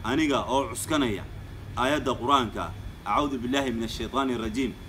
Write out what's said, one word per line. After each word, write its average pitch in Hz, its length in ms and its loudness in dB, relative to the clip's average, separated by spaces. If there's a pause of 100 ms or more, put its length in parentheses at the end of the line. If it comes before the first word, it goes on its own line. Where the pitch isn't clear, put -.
Aniga 135 460 2
oo 131 200 2
cuskanaya 120 540 0 (540)
aayadda 131 400 2
Qur'aanka, 113 540 2 (340)
"أعوذ 135 320 2
بالله 127 280 0 (120)
من 113 60 -2
الشيطان 117 460 -2
الرجيم، 113 440 0 (160)